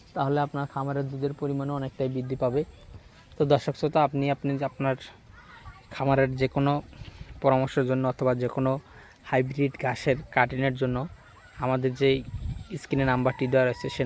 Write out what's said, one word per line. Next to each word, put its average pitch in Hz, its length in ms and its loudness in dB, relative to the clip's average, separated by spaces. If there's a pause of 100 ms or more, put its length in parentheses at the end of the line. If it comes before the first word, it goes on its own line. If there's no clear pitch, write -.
(160)
তাহলে 143 300 0
আপনার 143 280 -6
খামারের 139 380 -4
দুধের 139 300 -4
পরিমাণও 139 380 -4
অনেকটাই 131 360 -4
বৃদ্ধি 127 280 -4
পাবে। 131 200 0 (720)
তো 156 60 2 (100)
দর্শক 139 260 0
শ্রোতা, 156 280 2
আপনি, 139 180 0 (100)
আপনি 139 160 -4 (180)
আপনার 135 260 -2 (1000)
খামারের 135 340 4 (120)
যে 135 140 2
কোনো 143 180 4 (680)
পরামর্শের 135 480 4
জন্য 131 140 2 (100)
অথবা 127 280 2
যে 123 140 0
কোনো 131 160 2 (580)
হাইব্রিড 135 440 0 (100)
ঘাসের 127 340 0 (180)
কাটিংয়ের 131 460 2
জন্য 127 160 0 (680)
আমাদের 131 360 0
যেই 135 180 4 (640)
স্ক্রিনে 139 300 0
নাম্বারটি 127 400 2
দেওয়া 131 160 6
রয়েছে, - 280 -4
সে 135 100 -2